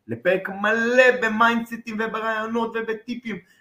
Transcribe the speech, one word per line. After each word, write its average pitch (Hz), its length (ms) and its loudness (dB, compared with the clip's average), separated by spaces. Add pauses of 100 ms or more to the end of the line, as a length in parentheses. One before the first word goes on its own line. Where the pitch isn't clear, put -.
לפרק 185 420 -2
מלא 226 540 2 (180)
במיינדסטים 226 800 0
וברעיונות 220 760 -4
ובטיפים 226 600 -6 (260)